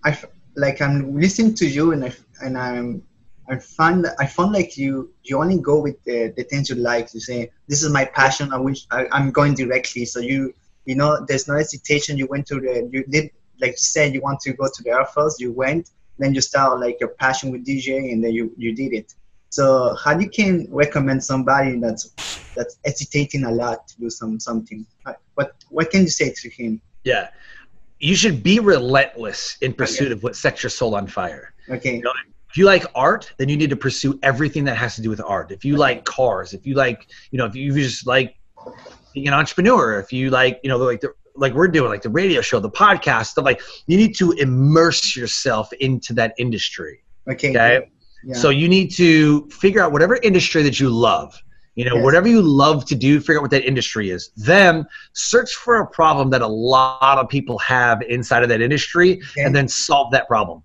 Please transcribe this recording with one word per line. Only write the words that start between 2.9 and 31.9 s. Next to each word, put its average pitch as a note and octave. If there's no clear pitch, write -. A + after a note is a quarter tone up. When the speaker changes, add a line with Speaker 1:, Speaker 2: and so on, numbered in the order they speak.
Speaker 1:
I C3
find, E3+
I F#3
found, F#3
like, F3+
you, C3+
you C3+
only F3
go C#3+
with C#3+
the, A#2
the B2+
things C#3
you C#3
like. A#2+
You A2+
say, A#2+
"This C#3+
is D3+
my C#3
passion. C3+
I C3
wish C3+
I, B2+
I'm C#3
going C#3+
directly." B2+
So B2
you, C3+
you C3
know, D3
there's C#3
no C#3+
hesitation. D3
You C3+
went C#3+
to C3+
the, B2
you C3+
did, D3+
like B2+
you -
said, D3
you C3
want C#3
to C3+
go C3+
to A#2+
the A#2
Air C3
Force. D3+
You B2
went, C3+
then C3+
you C3+
start, C3
like, A#2+
your A2+
passion C3
with B2
D C3+
J, C3
and A2+
then A#2
you, A2+
you A2+
did A#2+
it. G#2+
So C#3
how D3+
you G3
can F#3+
recommend C3+
somebody C3+
that's, A2+
that's -
hesitating C#3+
a A#2
lot A#2
to -
do A#2
some, A2+
something? A2
Uh, C3
what, C#3
what D#3+
can F#3+
you E3
say C#3+
to -
him? A2+
Speaker 2:
Yeah, A2
you D#3+
should F3
be G3+
relentless C3+
in C3
pursuit C3+
Speaker 1:
Okay. B2
Speaker 2:
of G2+
what A#2
sets -
your -
soul A2
on G2+
fire. -
Speaker 1:
Okay. B2